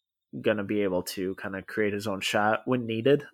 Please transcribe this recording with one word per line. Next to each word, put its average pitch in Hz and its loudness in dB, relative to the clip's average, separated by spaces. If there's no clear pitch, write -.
gonna 107 2
be 104 0
able 90 0
to 95 -4
kinda 95 -8
create 104 -2
his 104 -4
own 98 -4
shot 107 2
when 127 0
needed, 123 4